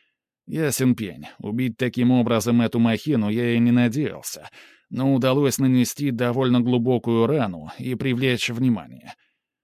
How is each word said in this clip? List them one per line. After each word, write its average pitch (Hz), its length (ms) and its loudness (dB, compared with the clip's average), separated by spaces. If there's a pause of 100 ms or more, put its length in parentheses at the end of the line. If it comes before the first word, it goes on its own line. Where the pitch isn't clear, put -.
(440)
Ясен 135 480 0
пень, 87 320 -8 (140)
убить 113 380 -4
таким 123 340 0
образом 117 500 2
эту 117 160 0
махину 117 520 0
я 120 260 0
и 117 40 2
не 120 120 2
надеялся, 120 800 -2 (420)
но 135 240 0
удалось 131 420 2
нанести 131 540 2
довольно 123 500 0
глубокую 117 640 2
рану 101 540 -2
и 127 160 -6
привлечь 127 540 -2
внимание. 110 640 -2 (500)